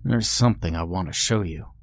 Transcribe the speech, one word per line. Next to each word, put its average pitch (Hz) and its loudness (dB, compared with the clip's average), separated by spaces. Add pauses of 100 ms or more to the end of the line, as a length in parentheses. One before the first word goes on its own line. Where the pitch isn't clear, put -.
There's 120 2
something 104 2
I 82 -2
want 87 -4
to - -10
show 110 0
you. 87 -6 (160)